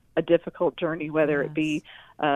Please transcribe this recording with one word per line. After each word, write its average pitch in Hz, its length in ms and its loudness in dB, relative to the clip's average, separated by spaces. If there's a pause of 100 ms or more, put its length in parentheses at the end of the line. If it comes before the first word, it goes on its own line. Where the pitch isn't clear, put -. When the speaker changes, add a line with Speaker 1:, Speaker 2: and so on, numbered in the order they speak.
(160)
Speaker 1:
a 165 60 0
difficult 165 540 0
journey, 160 340 -4
whether 151 320 2
it 151 120 -6
be, 156 200 -2
Speaker 2:
Yes. - 500 -8 (120)